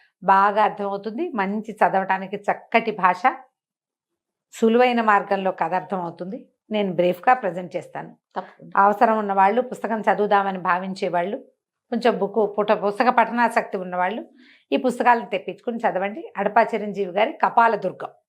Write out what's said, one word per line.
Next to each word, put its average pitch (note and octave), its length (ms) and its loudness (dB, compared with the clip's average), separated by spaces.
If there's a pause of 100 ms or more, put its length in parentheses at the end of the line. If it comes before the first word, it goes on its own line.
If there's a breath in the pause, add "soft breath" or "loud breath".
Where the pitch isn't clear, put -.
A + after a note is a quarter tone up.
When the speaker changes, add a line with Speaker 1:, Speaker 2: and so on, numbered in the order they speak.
(220 loud breath)
Speaker 1:
బాగా G3 400 4
అర్థమవుతుంది. G3+ 680 -4
మంచి G#3 440 -4
చదవటానికి F#3+ 640 0
చక్కటి A3 540 -2
భాష, F#3 320 0 (1300)
సులువైన A#3 500 4
మార్గంలో G3 500 2
కథ E3+ 220 -2
అర్థమవుతుంది. F3+ 720 -8 (220)
నేను G#3 220 -2
బ్రీఫ్గా F3+ 420 2
ప్రజెంట్ F3+ 420 -6
చేస్తాను. D3+ 400 -12 (200)
Speaker 2:
తప్పకుండా. F3 440 -6
Speaker 1:
అవసరం G#3 380 4
ఉన్న G#3 140 -4
వాళ్ళు, G3 300 4
పుస్తకం A3 380 -6
చదువుదామని G3 580 2
భావించే F#3 500 -2
వాళ్ళు, F3 280 -2 (540)
కొంచెం A3 280 0
బుక్ G3+ 400 -2
పుట-, G#3 280 0
పుస్తక G#3 220 0
పఠనాసక్తి A#3 680 0
ఉన్నవాళ్ళు F#3 500 -4 (460 soft breath)
ఈ C4+ 40 2
పుస్తకాలను A#3+ 500 0
తెప్పించుకుని G3 520 -8
చదవండి. G#3 580 -4
అడపా G3 260 2
చిరంజీవి G3+ 500 -4
గారి A3 200 0
కపాల A3+ 440 2
దుర్గం. F3 320 -8 (200)